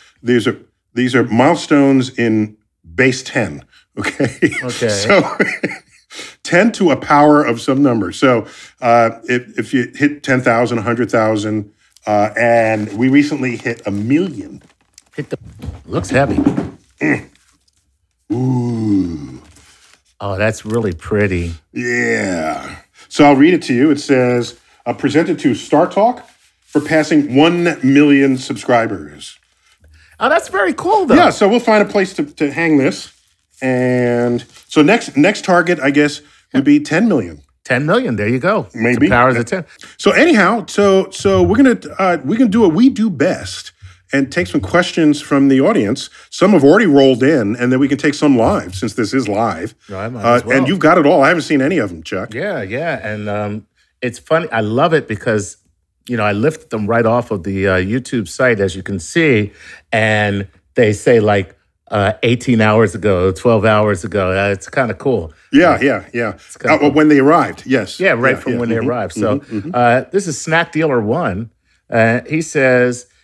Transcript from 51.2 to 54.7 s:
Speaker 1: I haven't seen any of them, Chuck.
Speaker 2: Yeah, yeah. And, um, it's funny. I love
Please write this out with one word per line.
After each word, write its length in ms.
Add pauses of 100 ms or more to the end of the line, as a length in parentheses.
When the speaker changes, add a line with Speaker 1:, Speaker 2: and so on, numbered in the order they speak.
Speaker 1:
I 60
haven't 140
seen 200
any 160
of 120
them, 120
Chuck. 320
Speaker 2:
Yeah, 280
yeah. 440
And, 220
um, 380 (360)
it's 160
funny. 320
I 120
love 320